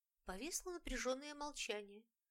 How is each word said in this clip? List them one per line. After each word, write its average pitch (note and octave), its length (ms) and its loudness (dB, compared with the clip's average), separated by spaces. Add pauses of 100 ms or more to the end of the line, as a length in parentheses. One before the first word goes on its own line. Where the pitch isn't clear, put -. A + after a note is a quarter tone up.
(260)
Повисло C#4 480 0
напряжённое C4 600 2
молчание, G#3+ 720 -2 (280)